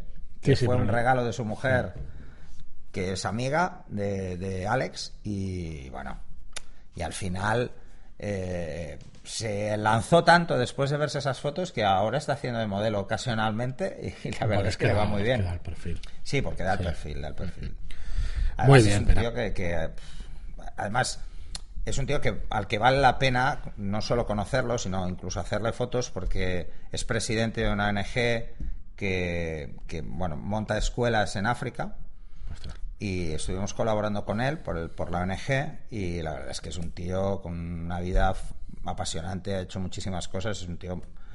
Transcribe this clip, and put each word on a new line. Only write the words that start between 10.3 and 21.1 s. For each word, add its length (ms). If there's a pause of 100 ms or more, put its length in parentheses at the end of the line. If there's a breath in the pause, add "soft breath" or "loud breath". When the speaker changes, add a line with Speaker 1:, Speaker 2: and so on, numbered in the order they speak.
Speaker 1:
después 320
de 60
verse 220
esas 220
fotos 320
que 120
ahora 340
está 160
haciendo 260
de 60
modelo 340
ocasionalmente 1200
y, 60
y 40
la 80
verdad 160
Speaker 2:
Bueno, 120
Speaker 1:
es 80
que 100
le 60
va 100
Speaker 2:
es 40
que 40
da, 0
Speaker 1:
muy 120
Speaker 2:
es 60
que 60
Speaker 1:
bien. 100
Speaker 2:
da 100
el 60
perfil. 400 (220 loud breath)
Speaker 1:
Sí, 200
porque 200
da 120
el 40
Speaker 2:
Sí. 60
Speaker 1:
perfil, 380
da 60
el 60
perfil. 300
Speaker 2:
Ujú. 100 (840 loud breath)
Speaker 1:
Además, 120
Speaker 2:
Muy 100
Speaker 1:
es 80
Speaker 2:
bien, 140
Speaker 1:
un 60
Speaker 2:
pero 160
Speaker 1:
tío 120
que, 180
que, 380 (840 loud breath)
además, 440 (640 loud breath)